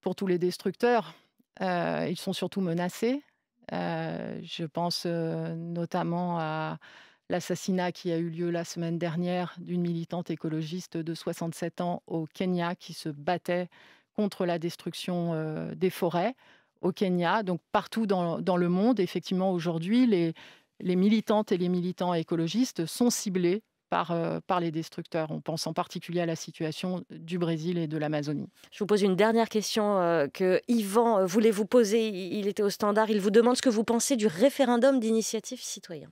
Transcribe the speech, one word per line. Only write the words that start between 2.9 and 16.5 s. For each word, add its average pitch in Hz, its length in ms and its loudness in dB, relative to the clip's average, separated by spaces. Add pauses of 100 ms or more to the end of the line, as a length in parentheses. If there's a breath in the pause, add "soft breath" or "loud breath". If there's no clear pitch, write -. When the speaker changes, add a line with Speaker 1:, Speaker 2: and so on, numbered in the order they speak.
Speaker 1:
Euh, 170 720 -6
je 170 220 -10
pense, 170 400 -4
euh, 165 500 -4
notamment 170 840 -4
à 156 380 -4 (520 loud breath)
l'assassinat 180 600 -2
qui 175 200 -6
a 165 60 0
eu 170 120 -2
lieu 170 200 -4
la 170 160 -2
semaine 170 320 -4
dernière 175 640 -2
d'une 175 220 -4
militante 170 480 -4
écologiste 160 680 -6
de 165 160 -6
soixante-sept 170 680 -6
ans 175 260 -4
au 165 260 -4
Kenya 180 420 -2
qui - 180 -18
se - 160 -10
battait 175 580 -2 (480 soft breath)
contre 202 300 0
la 175 120 0
destruction, 170 760 -4
euh, 160 420 -4
des 175 160 2
forêts 180 420 0 (480 soft breath)